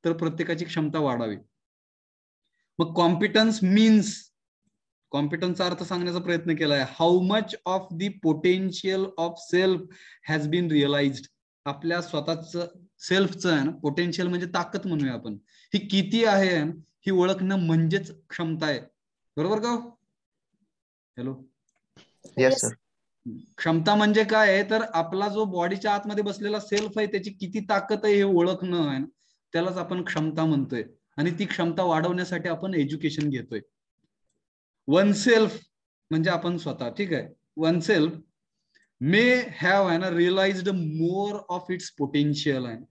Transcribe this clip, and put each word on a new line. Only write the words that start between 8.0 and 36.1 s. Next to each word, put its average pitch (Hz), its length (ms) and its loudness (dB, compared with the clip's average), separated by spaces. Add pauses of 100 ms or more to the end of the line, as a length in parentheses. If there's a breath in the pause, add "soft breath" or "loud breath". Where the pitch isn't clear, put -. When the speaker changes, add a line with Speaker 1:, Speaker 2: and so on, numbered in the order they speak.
Speaker 1:
the 196 100 -2 (160)
potential 185 760 0
of 170 280 -4 (240)
self 185 240 4 (520 loud breath)
has 151 200 -2
been 175 200 0
realized. 143 560 2 (380)
आपल्या 165 360 -2
स्वतःच 160 560 -6 (420)
सेल्फचं 180 560 2
आहे 139 100 2
ना, 160 60 0
potential 175 560 -2
म्हणजे 180 180 -2
ताकद 175 420 -6
म्हणूया 143 260 -2
आपण, 110 240 -10 (360 soft breath)
ही 202 140 -2
किती 196 380 2
आहे 196 280 4
आहे 156 100 0
ना, 160 100 -4
ही - 380 -8
ओळखणं 190 480 2
म्हणजेच 165 520 2 (180)
क्षमता 160 360 -4
आहे. 139 140 0 (580)
बरोबर 190 220 0
का? 233 100 -2 (1500)
Hello, 135 260 -10 (920)
Speaker 2:
येस 131 240 4
sir. 117 120 -4 (840)
Speaker 1:
क्षमता 165 380 2
म्हणजे 208 280 4
काय 208 300 4
आहे 196 160 2
तर 220 120 2 (120)
आपला 170 340 0
जो 214 180 0
बॉडीच्या 190 480 -2
आतमध्ये 208 300 -2
बसलेला 208 360 -4
self 208 380 -2
आहे 214 100 0
त्याची 202 220 -4
किती 196 300 -8
ताकद 202 440 -2
आहे 208 100 4
हे 202 100 6
ओळखणं 180 640 2
आहे 135 120 -2
ना, 143 60 -4 (480)
त्यालाच 180 240 -2
आपण 180 260 -6
क्षमता 156 420 -2
म्हणतोय. 131 380 0 (340)
आणि 160 220 0
ती 202 60 -2
क्षमता 170 380 -2
वाढवण्यासाठी 180 680 0
आपण 185 240 -4
education 147 560 -2
घेतोय. 117 300 -6 (1300)
One 190 240 4
self 220 480 2 (500)
म्हणजे 160 200 0